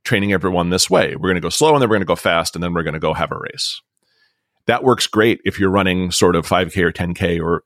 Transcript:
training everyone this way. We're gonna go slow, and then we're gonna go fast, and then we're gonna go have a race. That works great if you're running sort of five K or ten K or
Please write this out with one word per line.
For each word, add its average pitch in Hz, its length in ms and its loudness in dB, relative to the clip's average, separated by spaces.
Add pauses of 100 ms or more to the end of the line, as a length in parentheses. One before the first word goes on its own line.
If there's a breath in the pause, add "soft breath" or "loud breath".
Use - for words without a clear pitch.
training 101 300 0
everyone 90 340 0
this 92 220 0
way. 117 260 2
We're 90 140 -2
gonna 90 100 0
go 82 80 -4
slow, 151 240 2
and 147 80 4
then 123 80 2
we're 110 80 2
gonna 98 80 0
go 85 100 0
fast, 85 400 0
and 85 80 -6
then 87 120 -4
we're 85 80 -2
gonna 80 160 -6
go 78 160 0
have 78 180 -4
a - 60 -8
race. - 420 -10 (880)
That 120 180 0
works 127 220 2
great 107 400 2
if 95 120 -4
you're 95 120 2
running 92 400 0
sort 87 260 2
of 85 100 -2
five 90 260 0
K 95 100 0
or 85 100 2
ten 87 220 -4
K 87 260 -2
or 82 260 -4